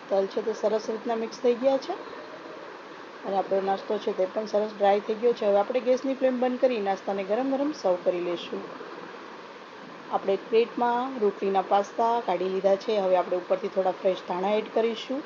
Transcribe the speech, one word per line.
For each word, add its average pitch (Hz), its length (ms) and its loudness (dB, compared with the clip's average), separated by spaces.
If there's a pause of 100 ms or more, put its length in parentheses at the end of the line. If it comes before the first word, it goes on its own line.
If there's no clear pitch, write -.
તલ 196 240 2
છે 214 140 -4
તે 220 120 -2
સરસ 214 360 0
રીતના 226 260 -2
મિક્સ 226 240 -4
થઈ 240 160 4
ગયા 269 220 4
છે 294 160 -4 (1300)
અને 196 180 -4
આપણો 190 240 2
નાસ્તો 196 360 -2
છે 208 160 -2
તે 185 120 2
પણ 214 220 -4
સરસ 214 260 0
ડ્રાય 202 260 4
થઈ 214 160 -4
ગયો 233 180 2
છે. 233 120 -2
હવે 202 140 6
આપણે 240 220 2
ગેસની 254 340 2
ફ્લેમ 254 240 2
બંધ 254 200 2
કરી 247 220 4
નાસ્તાને 196 420 -2
ગરમ 220 260 0
ગરમ 277 240 0
સર્વ 180 280 2
કરી 180 220 0
લેશું. 175 380 -4 (1500)
આપણે 196 280 2
પ્લેટમાં 240 800 2
રોટલીના 196 440 2
પાસ્તા 208 580 2
કાઢી 185 280 0
લીધા 190 260 4
છે. 208 240 0
હવે 185 180 4
આપણે 175 200 2
ઉપરથી 185 320 -2
થોડા 185 220 2
ફ્રેશ 185 320 0
ધાણા 190 320 0
એડ 214 140 0
કરીશું. 233 560 0